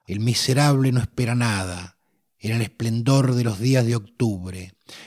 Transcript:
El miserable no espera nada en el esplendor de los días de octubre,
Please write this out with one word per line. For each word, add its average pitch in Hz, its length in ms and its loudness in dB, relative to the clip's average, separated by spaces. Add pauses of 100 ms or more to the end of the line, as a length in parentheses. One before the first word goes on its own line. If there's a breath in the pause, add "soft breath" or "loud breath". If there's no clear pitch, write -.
El 101 140 -6
miserable 131 720 2
no 123 80 2
espera 120 340 -2
nada 95 640 -4 (400)
en 107 140 -6
el 117 100 0
esplendor 120 720 0
de 123 80 2
los 107 160 -2
días 127 260 2
de 117 120 2
octubre, 92 800 -6 (300 loud breath)